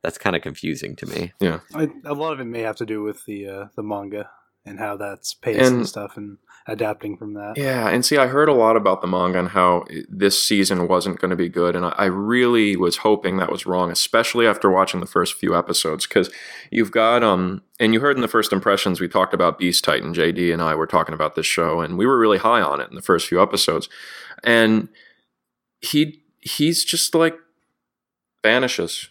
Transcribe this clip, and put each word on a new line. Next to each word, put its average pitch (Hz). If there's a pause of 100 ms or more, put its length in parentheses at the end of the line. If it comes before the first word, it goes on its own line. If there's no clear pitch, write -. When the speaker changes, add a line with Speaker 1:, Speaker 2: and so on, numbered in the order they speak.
Speaker 1:
that's 82
kinda 90
confusing -
to -
me. 87
Speaker 2:
Yeah. 85 (140)
Speaker 3:
I, 151 (160)
a 147
lot 156
of 135
it 127
may 117
have 107
to 117
do 107
with 104
the, 101
uh, 98 (120)
the 113
manga 104 (340)
and 98
how 104
that's 101
paced 110
and 127
Speaker 2:
And 107
Speaker 3:
stuff 101
and 104 (300)
adapting 104
from 104
that. 104
Speaker 2:
Yeah, 131
and 120
see, 151
I 131
heard 143
a 147
lot 113
about 98
the 90
manga 90
and 90
how 90
i-, 78
this 98
season 95
wasn't 90
gonna 92
be 87
good, 87
and 90
I, 87 (100)
I 101
really 107
was 90
hoping 101
that 90
was -
wrong, 90
especially 117
after 101
watching 92
the 90
first -
few 87
episodes, 85
'cause 92 (400)
you've 107
got, 117
um, 92 (180)
and 113
you 113
heard 143
in 131
the 113
first 110
impressions, 98
we 87
talked 92
about 87
Beast 90
Titan. 80
J 82
D 87
and 85
I 80
were 80
talking 82
about 78
this 80
show, 82
and 85
we 104
were 131
really 107
high 113
on 71
it 57
in -
the 92
first 85
few 87
episodes. 87 (560)
And 113 (920)
he, 151 (160)
he's -
just, -
like, 165 (1080)
vanishes. 117